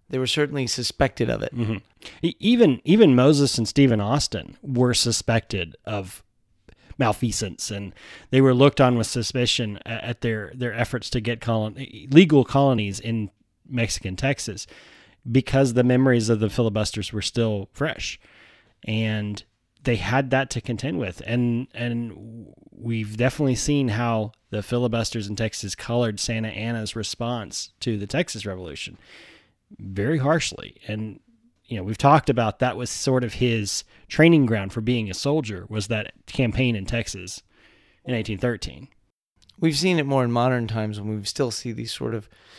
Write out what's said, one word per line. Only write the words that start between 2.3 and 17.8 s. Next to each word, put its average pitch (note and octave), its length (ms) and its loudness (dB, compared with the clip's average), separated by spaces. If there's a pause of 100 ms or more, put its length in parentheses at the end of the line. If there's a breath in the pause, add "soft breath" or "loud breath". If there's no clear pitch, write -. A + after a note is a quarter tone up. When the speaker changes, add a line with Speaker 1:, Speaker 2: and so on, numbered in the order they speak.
Speaker 2:
even, G#3+ 460 6
even F3 300 8
Moses C#3 420 6
and A2+ 100 0
Stephen B2+ 320 4
Austin G2+ 640 -2
were B2 300 2
suspected A2 800 -2 (100)
of G2 380 -8 (720 soft breath)
malfeasance, G#2+ 720 -2
and G2+ 240 -10 (380 loud breath)
they C3 80 6
were C3 140 6
looked C3+ 260 6
on B2+ 180 4
with A2 100 0
suspicion A#2+ 800 -2
a-, - 40 -12 (160)
at A#2 160 -8
their, A2 340 -4
their A#2+ 180 -6
efforts A#2 360 -4
to B2 100 -2
get A2+ 220 -4
colon-, A2 340 -2 (340)
legal D3 360 8
colonies A#2 560 2
in A2+ 280 -4 (400)
Mexican A2 460 -4
Texas C3+ 500 -4 (640 loud breath)
because C3 440 2
the B2 100 4
memories B2 460 4
of A2+ 100 2
the G#2+ 100 0
filibusters G#2+ 640 -2
were G#2+ 100 -6
still G#2+ 520 -2
fresh, - 440 -6 (680 soft breath)